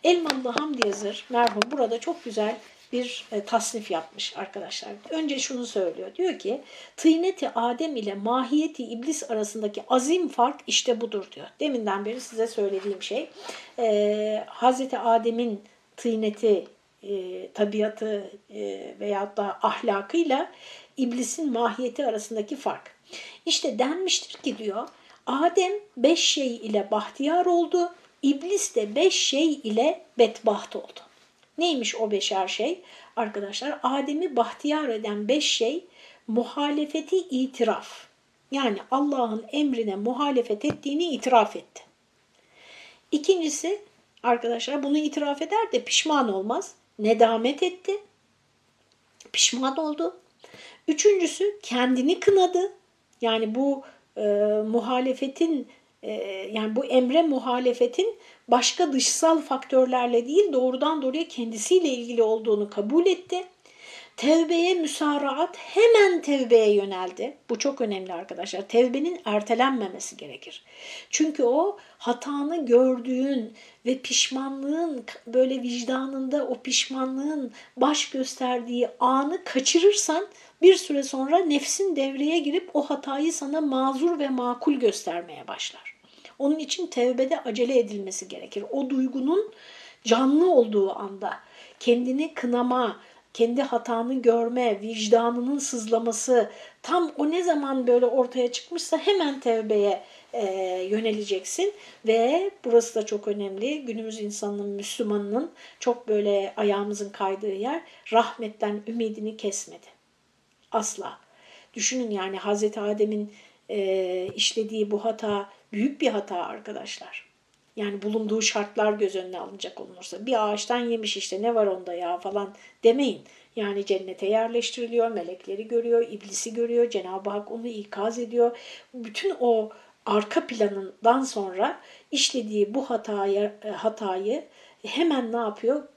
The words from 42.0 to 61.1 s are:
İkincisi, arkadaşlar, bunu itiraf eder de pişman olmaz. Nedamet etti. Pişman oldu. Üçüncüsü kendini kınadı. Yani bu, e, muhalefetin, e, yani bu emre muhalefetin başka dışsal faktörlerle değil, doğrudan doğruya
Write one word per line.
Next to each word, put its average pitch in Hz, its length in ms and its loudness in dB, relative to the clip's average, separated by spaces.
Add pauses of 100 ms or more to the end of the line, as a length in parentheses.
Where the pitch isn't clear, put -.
İkincisi, 330 680 0 (420)
arkadaşlar, 240 600 0
bunu 285 140 2
itiraf 294 440 -2
eder 427 300 0
de 240 120 0
pişman 277 500 2
olmaz. 220 420 -4 (240)
Nedamet 226 640 4
etti. 359 280 -4 (1400)
Pişman 262 440 2
oldu. 320 400 -4 (720)
Üçüncüsü 381 760 4
kendini 254 560 2
kınadı. 370 540 4 (480)
Yani 226 340 0
bu, 269 280 0 (340)
e, 214 40 -6 (460)
muhalefetin, 262 1000 0 (360)
e, 214 80 -8 (420)
yani 214 220 -2
bu 277 100 0
emre 254 360 4
muhalefetin 254 920 0 (320)
başka 254 460 2
dışsal 320 480 4
faktörlerle 254 840 2
değil, 339 260 4
doğrudan 262 480 2
doğruya 277 260 -2